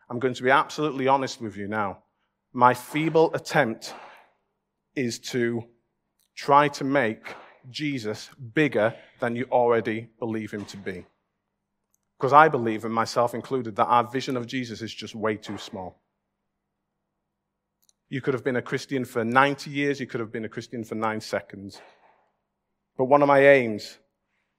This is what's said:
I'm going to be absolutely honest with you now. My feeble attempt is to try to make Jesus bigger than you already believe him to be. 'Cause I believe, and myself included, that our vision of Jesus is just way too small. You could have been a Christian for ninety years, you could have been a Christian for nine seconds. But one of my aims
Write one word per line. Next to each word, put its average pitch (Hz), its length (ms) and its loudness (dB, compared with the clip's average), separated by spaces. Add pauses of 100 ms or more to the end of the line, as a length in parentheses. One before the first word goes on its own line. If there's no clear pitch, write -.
I'm 120 120 -8
going 123 160 -2
to 127 80 -12
be 127 80 4
absolutely 143 560 0
honest 135 340 0
with 104 160 -10
you 101 100 -10
now. 101 360 -4 (500)
My 123 220 6
feeble 160 580 0
attempt - 600 -2 (1000)
is 123 240 -4
to 117 440 -2 (720)
try 147 340 6
to 143 140 -8
make 135 500 -2 (380)
Jesus 120 580 -8 (240)
bigger 117 420 2 (240)
than 117 160 -2
you 123 100 -4
already 117 640 2 (100)
believe 110 340 -8
him 101 120 -10
to - 120 -18
be. 92 300 -12 (1120)
'Cause 131 120 0
I 151 160 10
believe, 117 380 -2
and 113 80 -4
myself 113 400 0
included, 127 420 -6
that 117 120 2
our 120 160 4
vision 127 340 -6
of 120 80 -6
Jesus 117 360 -10
is 107 120 -10
just - 220 -14
way 110 200 -4
too 104 220 -12
small. 92 420 -14 (2000)
You 139 140 -8
could 135 140 -2
have 117 80 -6
been 131 120 -2
a 120 60 -2
Christian 131 420 -6
for 117 220 -4
ninety 139 460 2
years, 139 280 -2
you 127 60 -6
could 117 140 -10
have 110 120 -8
been 113 140 -8
a 107 40 -10
Christian 117 340 -12
for 110 120 -10
nine 110 240 -4
seconds. 98 600 -10 (1120)
But 131 100 0
one 143 180 4
of 139 40 4
my 139 120 6
aims 127 580 4 (600)